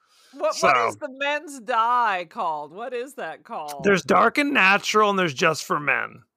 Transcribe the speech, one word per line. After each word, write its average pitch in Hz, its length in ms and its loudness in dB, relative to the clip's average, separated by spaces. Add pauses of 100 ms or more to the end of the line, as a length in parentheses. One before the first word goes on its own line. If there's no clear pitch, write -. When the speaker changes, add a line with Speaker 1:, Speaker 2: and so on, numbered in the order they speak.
(340)
Speaker 1:
What, 302 200 -2
Speaker 2:
So - 140 0
Speaker 1:
what 120 200 4
is 107 80 -6
the 294 140 -10
men's 285 500 -6
dye 226 680 0
called? 156 440 -8
What 233 200 -12
is 254 220 -10
that 160 300 -12
called? 151 380 -12
Speaker 2:
There's 190 200 2
Dark 202 340 2
and 285 160 0
Natural, 202 560 4
and 202 100 0
there's 175 140 0
Just 160 320 0
for 165 160 -2
Men. 117 400 -4 (160)